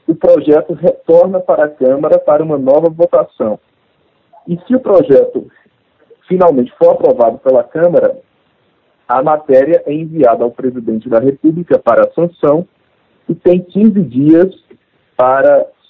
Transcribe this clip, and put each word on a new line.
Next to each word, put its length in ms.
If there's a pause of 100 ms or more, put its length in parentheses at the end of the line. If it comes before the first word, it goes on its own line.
o 80
projeto 600
retorna 640
para 240
a 40
Câmara 500
para 240
uma 160
nova 320
votação. 680 (880)
E 180
se 80
o 60
projeto 680 (800)
finalmente 500
for 140
aprovado 480
pela 240
Câmara, 560 (880)
a 160
matéria 640
é 80
enviada 480
ao 80
presidente 580
da 120
República 580
para 340
sanção 540 (640)
e 80
tem 240
quinze 420
dias 500 (640)
para 480 (260)